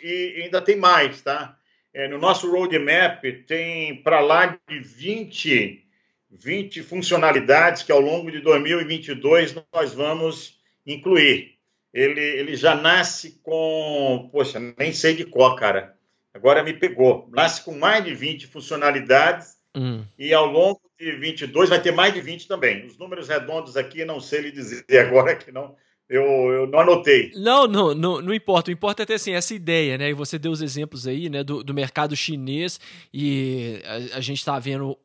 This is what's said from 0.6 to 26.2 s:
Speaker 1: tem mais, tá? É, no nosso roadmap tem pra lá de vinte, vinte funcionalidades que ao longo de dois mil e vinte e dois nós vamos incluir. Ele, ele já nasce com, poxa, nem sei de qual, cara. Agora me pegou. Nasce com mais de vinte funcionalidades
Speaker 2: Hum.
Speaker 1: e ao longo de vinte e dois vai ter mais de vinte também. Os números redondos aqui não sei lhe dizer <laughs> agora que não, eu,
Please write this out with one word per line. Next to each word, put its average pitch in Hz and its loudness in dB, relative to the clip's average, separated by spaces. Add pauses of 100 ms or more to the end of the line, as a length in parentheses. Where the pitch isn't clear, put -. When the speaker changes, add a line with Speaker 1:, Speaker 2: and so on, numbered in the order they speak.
Speaker 1:
tem 196 2
mais, 170 4
tá? 139 -6 (360)
É, 139 -6
no 143 -10
nosso 175 0
roadmap 170 0 (240)
tem 160 -6
pra 156 4
lá 165 4 (100)
de 151 -12
vinte, 127 -4 (440)
vinte 160 -10
funcionalidades 160 2
que - -2
ao 143 6
longo 165 -2
de 151 -10
dois 143 4
mil 165 -2
e - -4
vinte 156 -8
e 143 -8
dois 143 2 (180)
nós 147 -2
vamos 160 -6 (260)
incluir. 147 2 (360)
Ele, 139 0
ele 147 -4
já 151 4
nasce 165 0
com, 151 -2
poxa, 135 -2 (180)
nem 156 -2
sei 160 2
de 160 -8
qual, 127 4
cara. 98 -2 (380)
Agora 139 4
me 160 -6
pegou. 131 2
Nasce 147 0
com 160 -14
mais 202 2
de 165 -8
vinte 139 -10
funcionalidades 147 0 (180)
Speaker 2:
Hum. 123 -6 (160)
Speaker 1:
e 147 0
ao 156 4
longo 175 2 (180)
de 160 -8
vinte 151 -8
e 139 -10
dois 165 4
vai 175 4
ter 170 0
mais 190 2
de 180 -6
vinte 165 -14
também. 123 -4
Os 120 -20
números 175 -14
redondos 143 -6
aqui 147 -8
não 160 -10
sei 147 -6
lhe 147 -10
dizer 120 -14
<laughs> 131 8
agora 127 4
que - -10
não, 135 -14 (340)
eu, 131 2